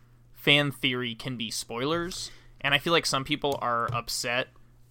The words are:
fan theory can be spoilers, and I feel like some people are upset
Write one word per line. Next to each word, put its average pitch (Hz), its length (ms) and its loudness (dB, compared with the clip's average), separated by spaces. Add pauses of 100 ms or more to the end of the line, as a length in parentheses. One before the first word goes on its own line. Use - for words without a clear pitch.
(340)
fan 147 380 6
theory 123 440 -2
can 127 220 -8
be 113 120 -6
spoilers, 156 840 -4 (300)
and 139 120 2
I 147 40 4
feel 170 160 2
like 160 120 4
some 135 180 0
people 143 380 -2
are 117 320 0
upset 120 560 -2 (420)